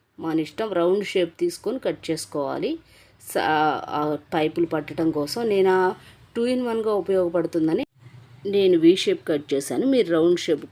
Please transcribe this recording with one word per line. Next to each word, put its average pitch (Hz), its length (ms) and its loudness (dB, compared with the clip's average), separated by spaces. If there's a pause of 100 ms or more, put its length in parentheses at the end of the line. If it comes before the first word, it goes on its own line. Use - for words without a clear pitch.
(200)
మన 160 200 -2
ఇష్టం, 220 340 -4
రౌండ్ 180 300 2
షేప్ 175 340 -2
తీసుకొని 190 420 -4
కట్ 165 320 -4
చేసుకోవాలి. 156 680 -6 (420)
స-, - 160 -10 (520)
ఆ 151 280 -2 (160)
పైపులు 160 320 0
పట్టడం 160 460 -2
కోసం 156 380 -4
నేను 190 200 4
ఆ 185 260 2 (400)
two 233 100 -2
in 254 200 0
one-గా 226 280 -2
ఉపయోగపడుతుందని 175 920 0 (600)
నేను 190 340 4
వీ 165 160 8
షేప్ 185 320 -2
కట్ 147 260 -2
చేశాను. 139 340 -2
మీరు 233 260 2
రౌండ్ 170 260 4
షేప్ 147 320 -2